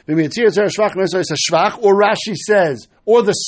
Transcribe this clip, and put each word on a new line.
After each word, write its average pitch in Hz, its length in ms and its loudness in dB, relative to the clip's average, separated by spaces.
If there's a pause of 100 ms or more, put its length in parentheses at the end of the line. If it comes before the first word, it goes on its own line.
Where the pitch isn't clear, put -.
v'im 156 160 0
yitzia 220 220 -2
yasser 202 200 2
hashvach, 202 300 -2
nice 180 180 -2
yitzia 170 220 -4 (140)
shvach," 185 320 0
or 196 120 4
Rashi 208 400 0
says, 165 540 0 (160)
or 226 180 4
the 196 120 0 (120)